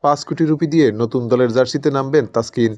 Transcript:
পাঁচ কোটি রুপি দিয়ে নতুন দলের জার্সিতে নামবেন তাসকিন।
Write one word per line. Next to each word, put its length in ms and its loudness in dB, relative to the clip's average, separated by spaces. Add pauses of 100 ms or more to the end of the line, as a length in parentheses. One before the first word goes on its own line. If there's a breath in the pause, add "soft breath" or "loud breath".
পাঁচ 200 2
কোটি 220 -4
রুপি 220 0
দিয়ে 240 4
নতুন 360 -2
দলের 240 2
জার্সিতে 400 0
নামবেন 420 0
তাসকিন। 440 0